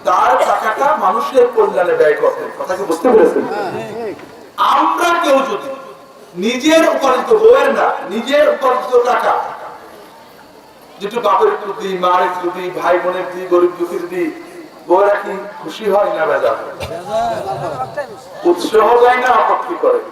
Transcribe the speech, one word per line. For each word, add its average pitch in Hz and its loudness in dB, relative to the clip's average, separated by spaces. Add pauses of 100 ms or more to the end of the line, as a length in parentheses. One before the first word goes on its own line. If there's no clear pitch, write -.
তার - 2
টাকাটা 226 0
মানুষের 254 2
কল্যাণে 185 2
ব্যয় 156 4
করতেন। - -2 (100)
কথা 185 -4
কি 196 -6
বুঝতে 165 0
পেরেছেন? 165 4 (1120)
আমরা 320 2 (140)
কেউ 269 4
যদি 269 -6 (600)
নিজের 269 2
উপার্জিত, 254 2
বউয়ের 226 6
না, - 0 (200)
নিজের 269 2
উপার্জিত 247 2
টাকা, 214 0 (1700)
যেটু 202 -6
বাপের 202 4
একটু - -4
দিই, 190 -4
মার 180 2
একটু 175 -2
দিই, 180 -8 (100)
ভাই 180 2
বোনের 180 -4 (120)
দিই, 180 -8
গরিব 175 2
দুঃখীর 175 -6
দিই, 175 -6 (440)
বউয়েরা 202 4
কি 196 -8 (160)
খুশি 190 -6
হয় 196 2
না 160 -2
বেজার? - 0 (1900)
উৎসাহ 220 4
দেয় 247 6
না 254 -2
আপত্তি - 0
করে? - 2 (120)